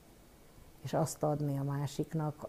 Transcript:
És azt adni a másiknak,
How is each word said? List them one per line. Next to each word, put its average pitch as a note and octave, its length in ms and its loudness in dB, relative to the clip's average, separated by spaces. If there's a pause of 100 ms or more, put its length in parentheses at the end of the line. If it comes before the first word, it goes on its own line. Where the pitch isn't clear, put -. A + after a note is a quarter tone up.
(840)
És C3 100 -10
azt D#3 300 2
adni D3 360 2
a C#3 40 0
másiknak, C#3+ 880 -2